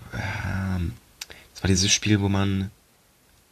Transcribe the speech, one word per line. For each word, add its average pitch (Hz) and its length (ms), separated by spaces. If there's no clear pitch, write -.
ähm, 95 800
das - 100
war 90 60
dieses 95 240
Spiel, 104 300
wo 101 80
man 98 400